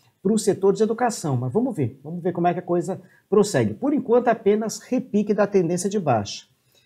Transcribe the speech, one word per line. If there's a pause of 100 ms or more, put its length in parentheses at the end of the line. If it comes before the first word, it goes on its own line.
(220)
pro
setor
de
educação.
Mas
vamos
ver,
vamos
ver
como
é
que
a
coisa (280)
prossegue.
Por
enquanto,
apenas
repique
da
tendência
de
baixa. (400)